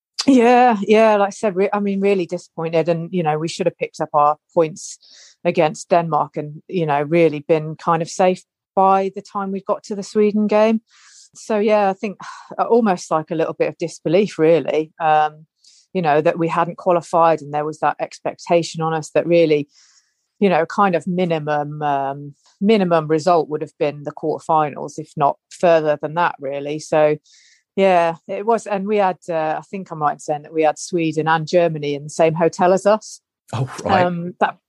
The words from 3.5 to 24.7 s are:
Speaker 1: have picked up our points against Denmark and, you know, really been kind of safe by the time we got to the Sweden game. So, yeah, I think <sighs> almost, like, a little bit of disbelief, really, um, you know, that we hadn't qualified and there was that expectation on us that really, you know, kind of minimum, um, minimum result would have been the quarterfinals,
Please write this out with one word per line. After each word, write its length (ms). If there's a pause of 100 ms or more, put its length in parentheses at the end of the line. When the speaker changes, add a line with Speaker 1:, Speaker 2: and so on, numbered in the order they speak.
Speaker 1:
have 100
picked 240
up 120
our 260 (160)
points 440 (460)
against 440
Denmark 480
and, 300
you 180
know, 180
really 380
been 360
kind 260
of 80
safe 320 (320)
by 400
the 80
time 300
we 100
got 220
to 100
the 80
Sweden 460
game. 320 (560)
So, 240
yeah, 280
I 40
think 260 (220)
<sighs> 180
almost, 540
like, 180
a 60
little 180
bit 140
of 100
disbelief, 580
really, 640
um, 460 (460)
you 100
know, 180
that 200
we 80
hadn't 300
qualified 600
and 140
there 100
was 140
that 220
expectation 840
on 100
us 180
that 180
really, 400 (720)
you 80
know, 180
kind 300
of 100
minimum, 760
um, 520 (260)
minimum 460
result 420
would 140
have 160
been 240
the 80
quarterfinals, 880